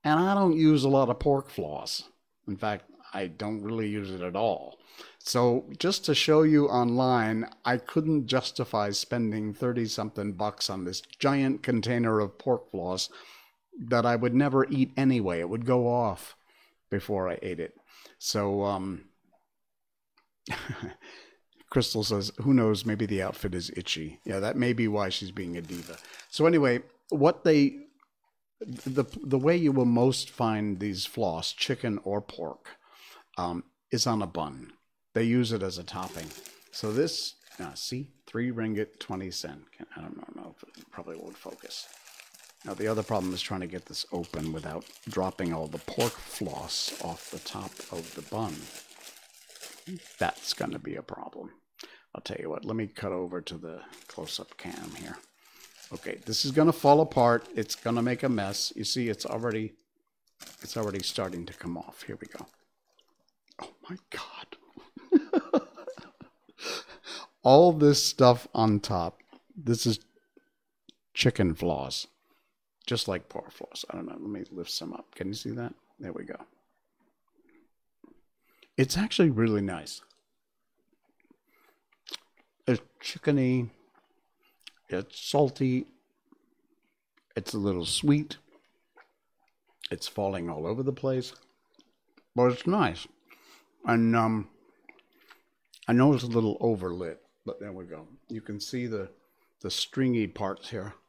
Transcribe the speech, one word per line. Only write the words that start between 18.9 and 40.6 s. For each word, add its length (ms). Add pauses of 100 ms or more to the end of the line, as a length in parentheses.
<laughs> 40 (1200)
Crystal 340
says, 280 (100)
"Who 100
knows? 320
Maybe 220
the 160
outfit 320
is 220
itchy." 480
Yeah, 160
that 160
may 160
be 160
why 200
she's 220
being 260
a 60
diva. 340 (320)
So 180
anyway, 360 (260)
what 360
they, 420 (760)
the, 440 (180)
the 160
way 180
you 160
will 140
most 440
find 480
these 280
floss, 460
chicken 520
or 160
pork, 560 (600)
um, 260 (260)
is 160
on 160
a 40
bun. 460 (420)
They 100
use 280
it 100
as 160
a 40
topping. 460 (440)
So 200
this, 420 (240)
uh, 160
see, 360 (160)
three 240
ringgit, 480
twenty 320
cent. 320 (140)
Can, 100 (100)
I 60
don't 140
know, 260
no, 140 (200)